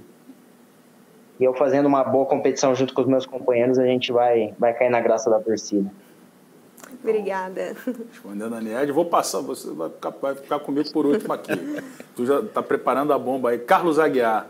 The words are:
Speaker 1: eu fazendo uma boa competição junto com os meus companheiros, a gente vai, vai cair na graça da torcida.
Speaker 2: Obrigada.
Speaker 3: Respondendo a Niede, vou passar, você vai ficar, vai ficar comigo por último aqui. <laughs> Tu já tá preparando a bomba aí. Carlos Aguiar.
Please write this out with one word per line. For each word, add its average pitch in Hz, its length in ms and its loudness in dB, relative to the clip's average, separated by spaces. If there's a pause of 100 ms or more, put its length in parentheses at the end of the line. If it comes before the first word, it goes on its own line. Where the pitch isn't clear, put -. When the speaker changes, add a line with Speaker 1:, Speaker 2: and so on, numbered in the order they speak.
(1400)
Speaker 1:
eu 127 140 4
fazendo 139 320 2
uma 143 180 4
boa 135 220 2
competição 135 480 2
junto 127 200 0
com - 80 0
os 123 60 2
meus 131 180 2
companheiros, 127 520 2
a 131 80 4
gente 127 260 2
vai, 120 460 2
vai 117 160 2
cair 123 160 2
na 120 100 2
graça 113 300 2
da 110 100 4
torcida. 104 500 -2 (1120)
Speaker 2:
Obrigada. 190 760 -4 (360)
Speaker 3:
Respondendo 104 440 -10
a 113 60 -8
Niede, 120 300 -2
vou 160 140 2
passar, - 360 0
você 135 280 -10
vai 156 200 -8
ficar, - 200 -10
vai 139 260 -6
ficar 143 240 -6
comigo 147 320 -4
por 151 140 0
último 165 280 0
aqui. - 200 -8
<laughs> - 640 -10
Tu 123 100 -4
já 139 160 2
tá 120 220 -4
preparando 139 500 0
a 131 60 2
bomba 123 320 -2
aí. 120 80 -2
Carlos 175 400 2
Aguiar. 120 500 2